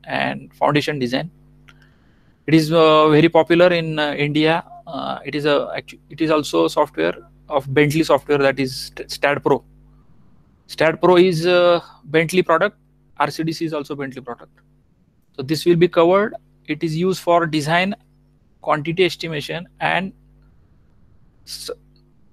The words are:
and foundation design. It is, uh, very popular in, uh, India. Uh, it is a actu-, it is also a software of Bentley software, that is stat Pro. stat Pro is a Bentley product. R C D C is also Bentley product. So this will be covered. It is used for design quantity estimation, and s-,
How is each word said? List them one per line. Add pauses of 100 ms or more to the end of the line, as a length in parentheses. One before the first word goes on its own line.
and
foundation
design. (1160)
It
is,
uh,
very
popular
in,
uh,
India. (240)
Uh,
it
is
a
actu-, (100)
it
is
also
a
software (320)
of
Bentley
software,
that
is (160)
stat
Pro. (1040)
stat
Pro
is
a (220)
Bentley
product. (400)
R
C
D
C
is
also
Bentley
product. (840)
So
this
will
be
covered. (320)
It
is
used
for
design (640)
quantity
estimation, (120)
and (1300)
s-, (640)